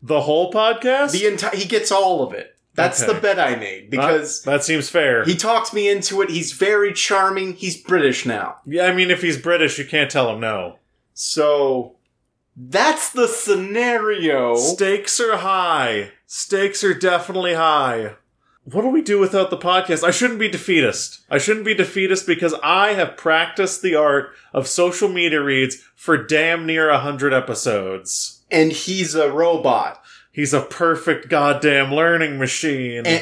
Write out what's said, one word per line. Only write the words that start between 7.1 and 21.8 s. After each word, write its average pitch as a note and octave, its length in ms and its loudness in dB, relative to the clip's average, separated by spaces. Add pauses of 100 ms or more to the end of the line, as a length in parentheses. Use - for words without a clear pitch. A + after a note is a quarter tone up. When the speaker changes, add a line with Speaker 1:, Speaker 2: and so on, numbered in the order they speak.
Speaker 2:
He's F3+ 280 -8
British C#3+ 440 2
now. G#2+ 400 -6
Speaker 1:
Yeah, E3 200 0
I F#3 80 4
mean, F3+ 180 2
if F3 100 2
he's E3 160 -2
British, D#3+ 400 0
you C#3 80 -8
can't C#3+ 240 0
tell C3+ 240 0
him G#2+ 60 -8
no. G2+ 380 -6 (360)
Speaker 2:
So, C#3 840 0 (600)
that's G3 560 0
the B3 160 2
scenario. G3+ 1300 0
Speaker 1:
Stakes F#3+ 640 0
are A3+ 180 0
high. D#3+ 760 0 (160)
Stakes G3 560 -2
are F#3+ 100 2
definitely F3+ 640 0
high. C3 580 0 (500)
What D#3 200 -2
do C4 60 2
we D#4 120 2
do G#3 180 2
without F#3+ 300 2
the F3 80 -2
podcast? F3+ 460 0
I F3 80 4
shouldn't A#3 280 0
be G#3+ 80 0
defeatist. D#3 800 -2
I C#3+ 100 2
shouldn't G#3+ 260 -2
be A3 80 0
defeatist F#3+ 540 0